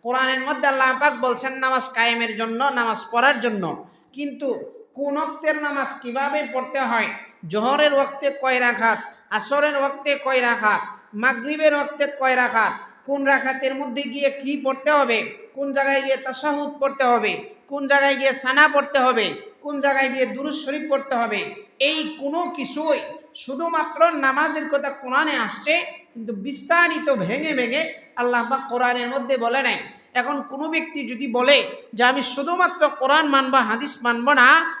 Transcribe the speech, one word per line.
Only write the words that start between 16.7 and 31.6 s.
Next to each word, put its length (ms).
পড়তে 240
হবে, 500
কোন 180
জায়গায় 300
গিয়ে 160
সানা 360
পড়তে 300
হবে, 360
কোন 180
জায়গায় 320
গিয়ে 140
দুরূদ 260
শরীফ 380
পড়তে 260
হবে, 380
এই 420
কোনো 300
কিছুই, 500
শুধুমাত্র 760
নামাজের 580
কথা 220
কোরআনে 460
আসছে, 480
কিন্তু 180
বিস্তারিত 840
ভেঙে 400
ভেঙে 400
আল্লাহ 340
পাক 180
কোরআনের 400
মধ্যে 280
বলে 260
নাই। 160
এখন 280
কোনো 260
ব্যক্তি 400
যদি 240
বলে 380